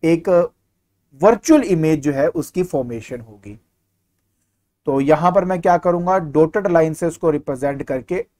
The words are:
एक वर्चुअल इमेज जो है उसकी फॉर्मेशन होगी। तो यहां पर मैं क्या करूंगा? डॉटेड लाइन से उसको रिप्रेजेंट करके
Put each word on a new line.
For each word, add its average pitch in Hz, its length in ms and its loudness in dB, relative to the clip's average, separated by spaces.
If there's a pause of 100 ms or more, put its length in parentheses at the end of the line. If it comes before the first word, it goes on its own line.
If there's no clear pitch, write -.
एक 170 480 2 (720)
वर्चुअल 240 400 4
इमेज 160 360 0
जो 143 120 -2
है 139 160 0
उसकी 170 360 -4
फॉर्मेशन 120 580 -8
होगी। 104 380 -20 (1300)
तो 139 160 0
यहां 151 300 2
पर 180 140 2
मैं 180 160 -4
क्या 175 160 2
करूंगा? 175 420 0
डॉटेड 160 480 0
लाइन 160 260 2
से 170 120 -6
उसको 165 240 -2
रिप्रेजेंट 139 540 -4
करके 143 420 -6 (140)